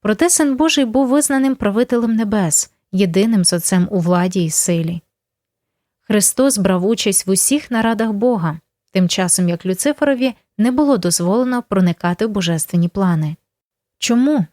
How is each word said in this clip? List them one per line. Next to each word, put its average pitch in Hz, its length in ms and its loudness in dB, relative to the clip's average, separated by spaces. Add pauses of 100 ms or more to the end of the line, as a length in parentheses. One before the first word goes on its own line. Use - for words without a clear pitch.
Проте 214 260 2
Син 285 260 0
Божий 302 280 2
був 247 240 0
визнаним 269 460 0
правителем 233 600 0
небес, 208 560 -2 (220)
єдиним 190 520 2
з - 80 0
Отцем 175 380 0
у 190 100 0
владі 180 440 0
і 156 60 -2
силі. 170 500 -2 (1000)
Христос 247 580 0
брав 185 280 0
участь 214 400 -2
в 185 40 -2
усіх 277 400 -2
нарадах 226 420 0
Бога, 196 480 -2 (320)
тим 185 160 2
часом 180 400 0
як 170 180 -4
Люциферові 262 680 0 (240)
не 226 120 2
було 277 280 2
дозволено 208 720 0
проникати 180 580 0
в - 20 -2
божественні 175 600 -2
плани. 165 480 -2 (600)
«Чому, — 247 540 2